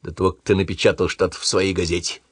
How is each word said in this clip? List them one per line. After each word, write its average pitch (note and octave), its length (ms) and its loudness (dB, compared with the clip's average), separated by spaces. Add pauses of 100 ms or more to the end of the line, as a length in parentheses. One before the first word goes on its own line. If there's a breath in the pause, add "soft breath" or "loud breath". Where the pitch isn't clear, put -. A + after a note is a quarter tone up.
до E2 140 -12
того, F#2 160 2
как - 120 -14
ты G#2 120 2
напечатал F#2 540 2
что-то - 280 -2
в - 80 -12
своей F#2+ 300 0
газете. F2 580 -4